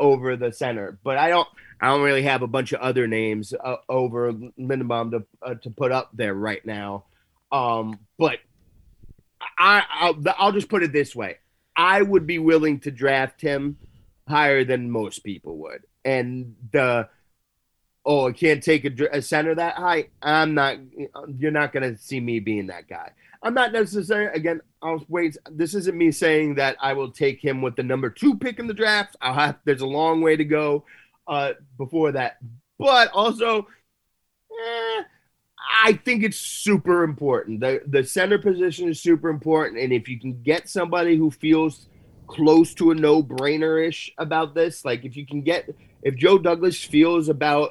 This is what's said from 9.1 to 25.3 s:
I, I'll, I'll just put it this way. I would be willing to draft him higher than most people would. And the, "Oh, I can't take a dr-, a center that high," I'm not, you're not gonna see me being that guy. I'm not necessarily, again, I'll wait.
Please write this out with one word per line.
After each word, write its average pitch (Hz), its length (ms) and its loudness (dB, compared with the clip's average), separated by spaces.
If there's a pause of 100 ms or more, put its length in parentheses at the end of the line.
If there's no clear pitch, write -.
I, 196 320 6
I'll, 156 280 0 (200)
I'll 196 140 4
just 196 180 -4
put 190 120 0
it 147 120 0
this 143 200 0
way. 101 220 -8 (380)
I 190 280 4
would 190 240 2
be 170 120 -4
willing 156 420 2
to 147 100 -10
draft 135 500 0
him 143 380 -4 (500)
higher 143 340 4
than 123 280 -2
most 110 300 -6
people 85 360 -12
would. 73 280 -14 (200)
And 127 500 -4 (160)
the, 123 380 0 (960)
"Oh, 139 240 2
I 120 40 -2
can't 151 300 2
take 156 220 2
a 143 60 -4
dr-, 139 200 -2
a 143 120 -4
center 160 320 -2
that 170 220 -2
high," 175 320 -2 (140)
I'm 156 300 2
not, 139 240 2 (600)
you're 151 120 0
not 147 220 0
gonna 127 240 -4
see 131 240 -8
me 120 200 -4
being 104 260 -4
that 87 220 -16
guy. 85 240 -16 (300)
I'm 233 120 -2
not 240 180 2
necessarily, 208 640 -2
again, 165 260 -4 (220)
I'll 160 260 -6
wait. 165 300 -2 (120)